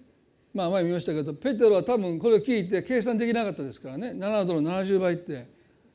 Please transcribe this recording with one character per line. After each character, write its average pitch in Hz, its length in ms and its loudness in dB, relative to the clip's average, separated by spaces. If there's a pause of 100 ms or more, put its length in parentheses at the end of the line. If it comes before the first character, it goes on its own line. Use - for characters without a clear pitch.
(540)
ま 190 120 -2
あ、 170 40 -2
前 190 140 2
見 170 80 0
ま 175 80 -2
し - 60 -8
た 170 80 -2
け 151 100 -2
ど、 151 100 -6
ペ 247 220 -2
テ 214 60 0
ロ 220 120 8
は 185 100 4
多 247 140 0
分 175 220 -2
こ 214 100 2
れ 220 60 6
を 196 40 6
聞 240 160 0
い 180 140 0
て 185 140 0
計 247 180 0
算 226 160 -2
で 233 80 0
き 233 80 0
な 233 100 0
か 202 60 -2
っ 165 60 -6
た 156 80 -8
で 127 100 -10
す - 80 -20
か 135 80 -14
ら 135 80 -10
ね。 220 160 -8
七 196 320 -2
度 170 160 0
の - 0 -
七 185 240 -2
十 190 140 2
倍 180 160 2
っ - 20 -10
て、 127 300 -12 (480)